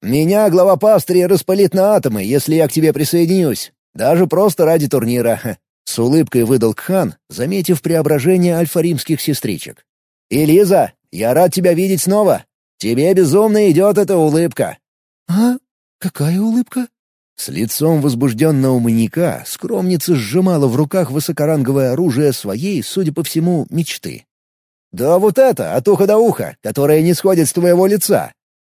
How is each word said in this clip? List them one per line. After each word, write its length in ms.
Меня 480
глава 280
пастыря 500
распылит 460
на 220
атомы, 280
если 320
я 120
к 40
тебе 220
присоединюсь. 800
Даже 340
просто 380
ради 220
турнира», 720
<laughs> 140
с 120
улыбкой 460
выдал 300
Кхан, 420
заметив 520
преображение 760
альфа-римских 640
сестричек. 640
«И 160
Лиза, 480
я 220
рад 180
тебя 220
видеть 280
снова. 440
Тебе 360
безумно 580
идет 260
эта 200
улыбка». 600
«А? 280
Какая 420
улыбка?» 480
С 120
лицом 540
возбужденного 800
маньяка 680
скромница 680
сжимала 540
в 80
руках 340
высокоранговое 840
оружие 400
своей, 500
судя 300
по 100
всему, 460
мечты. 560
«Да 280
вот 180
это, 380
от 120
уха 200
до 100
уха, 440
которое 400
не 120
сходит 340
с 60
твоего 320
лица», 480